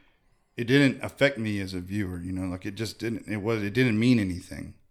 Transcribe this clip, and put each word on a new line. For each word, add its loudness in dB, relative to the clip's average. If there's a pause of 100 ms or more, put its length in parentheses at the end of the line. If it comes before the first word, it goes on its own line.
(580)
it -4
didn't 4
affect 0
me -2
as -6
a -4
viewer, -4
you -6
know, -4
like, -8
it -6
just -8
didn't, -6
it -4
was, -2
it -4
didn't 4
mean 6
anything, -4 (180)